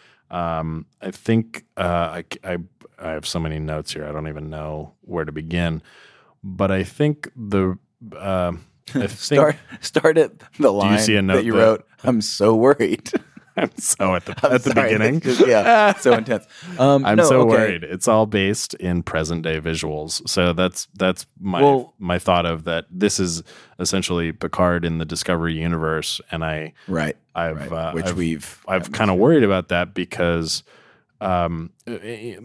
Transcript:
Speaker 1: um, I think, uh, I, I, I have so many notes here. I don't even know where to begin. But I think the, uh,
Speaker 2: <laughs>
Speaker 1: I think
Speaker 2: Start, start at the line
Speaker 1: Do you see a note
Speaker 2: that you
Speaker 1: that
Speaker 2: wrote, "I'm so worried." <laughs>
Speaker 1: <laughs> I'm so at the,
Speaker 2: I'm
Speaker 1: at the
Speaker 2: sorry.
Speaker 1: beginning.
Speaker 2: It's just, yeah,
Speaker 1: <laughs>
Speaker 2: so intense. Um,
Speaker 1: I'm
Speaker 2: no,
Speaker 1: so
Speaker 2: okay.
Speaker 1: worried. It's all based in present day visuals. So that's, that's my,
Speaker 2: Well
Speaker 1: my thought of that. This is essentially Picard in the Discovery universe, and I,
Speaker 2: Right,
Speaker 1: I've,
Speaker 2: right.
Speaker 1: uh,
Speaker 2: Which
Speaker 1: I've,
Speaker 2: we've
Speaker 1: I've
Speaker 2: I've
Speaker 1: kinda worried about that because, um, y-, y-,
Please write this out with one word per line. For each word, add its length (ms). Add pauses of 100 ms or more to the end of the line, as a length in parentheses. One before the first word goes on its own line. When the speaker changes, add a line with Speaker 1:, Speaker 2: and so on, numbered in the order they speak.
(300)
Speaker 1:
um, 580 (140)
I 100
think, 540 (120)
uh, 40 (400)
I, 40 (180)
I, 140 (400)
I 140
have 160
so 120
many 200
notes 340
here. 140
I 40
don't 160
even 220
know 520
where 240
to 60
begin. 500 (600)
But 280
I 120
think 520
the, 420 (380)
uh, 380 (180)
Speaker 2:
<laughs> 240
Speaker 1:
I 120
think 40
Speaker 2:
Start, 440 (260)
start 360
at 140 (280)
the 120
line 180
Speaker 1:
Do 60
you 60
see 160
a 40
note 140
Speaker 2:
that 100
you 80
Speaker 1:
that 60
Speaker 2:
wrote, 280 (160)
"I'm 180
so 340
worried." 600
<laughs> 60 (300)
Speaker 1:
<laughs> 60
I'm 200
so 380
at 100
the, 80 (120)
Speaker 2:
I'm 80
Speaker 1:
at 100
the 80
Speaker 2:
sorry. 220
Speaker 1:
beginning. 240
Speaker 2:
It's 80
just, 220
yeah, 460
Speaker 1:
<laughs> 60
Speaker 2:
so 140
intense. 320 (340)
Um, 260
Speaker 1:
I'm 120
Speaker 2:
no, 80
Speaker 1:
so 160
Speaker 2:
okay. 80
Speaker 1:
worried. 340
It's 240
all 180
based 500
in 280
present 400
day 160
visuals. 680
So 260
that's, 400
that's 320 (140)
my, 220
Speaker 2:
Well 380
Speaker 1:
my 180
thought 280
of 180
that. 260
This 300
is 240 (340)
essentially 540
Picard 540
in 140
the 60
Discovery 540
universe, 600 (100)
and 140
I, 280 (140)
Speaker 2:
Right, 300 (180)
Speaker 1:
I've, 340
Speaker 2:
right. 20
Speaker 1:
uh, 200
Speaker 2:
Which 140
Speaker 1:
I've, 120
Speaker 2:
we've 520
Speaker 1:
I've 140
Speaker 2:
I've 100
Speaker 1:
kinda 220
worried 280
about 240
that 260
because, 720 (560)
um, 520 (140)
y-, 160
y-, 440